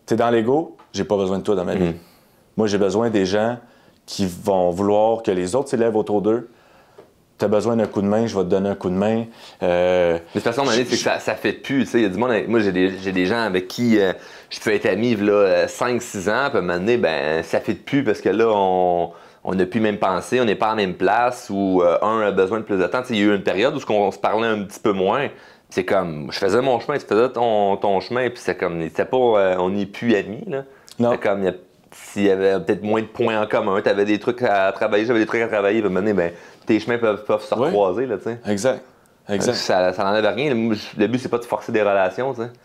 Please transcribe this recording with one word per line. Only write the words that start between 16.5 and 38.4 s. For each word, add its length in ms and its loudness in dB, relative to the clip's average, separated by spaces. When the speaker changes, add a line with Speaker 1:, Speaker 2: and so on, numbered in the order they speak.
Speaker 2:
à 20 2
un 20 2
moment 180 -2
donné, 180 2
ben, 460 0
ça 180 -2
fait 120 -4
plus 300 -2
parce 180 0
que 80 0
là, 200 2
on, 600 2
on 120 -4
n'a 100 2
plus 140 -4
même 180 0
pensé, 440 -2
on 40 2
n'est 100 2
pas 120 0
à 40 0
la 40 -2
même 200 -2
place, 540 0
ou, 320 2
euh, 220 4
un 180 0
a 100 2
besoin 280 0
de 60 -6
plus 120 -2
de 80 2
temps. 160 -2
Tu 60 -12
sais, 80 -4
il 40 2
y 40 4
a 40 6
eu 80 4
une 80 -4
période 320 0
où 40 -6
ce 80 -10
qu'on 240 2
se 80 -18
parlait 280 0
un 160 -2
petit 160 -14
peu 120 2
moins. 380 0
C'est 140 -2
comme, 460 -2
je 60 -10
faisais 240 2
mon 180 0
chemin, 200 -4
tu 80 -10
faisais 220 2
ton, 480 2
ton 240 0
chemin, 280 -4
puis 100 -10
c'est 180 -4
comme, 260 -2
c'était 220 -2
pas, 120 -2
euh, 400 4
on 120 0
n'est 180 -2
plus 280 0
amis, 320 -4
là. 160 -6
Speaker 1:
Non. 140 2
Speaker 2:
C'est 60 -2
comme, 200 0
il 60 -2
y 20 2
a, 60 0
s'il 300 -6
y 60 6
avait 300 2
peut-être 240 -2
moins 180 0
de 60 -8
points 340 0
en 60 0
commun, 340 0
t'avais 240 2
des 140 2
trucs 240 -4
à 300 2
travailler, 320 0
j'avais 140 2
des 60 2
trucs 160 -2
à 60 0
travailler, 320 2
puis 80 0
à 20 0
un 40 -2
moment 80 0
donné, 120 0
ben, 180 0
tes 140 2
chemins 200 -2
peuvent, 240 0
peuvent 200 -2
se 120 -4
Speaker 1:
Oui. 100 0
Speaker 2:
recroiser, 400 2
là, 120 -4
tu 80 -14
sais. 220 -6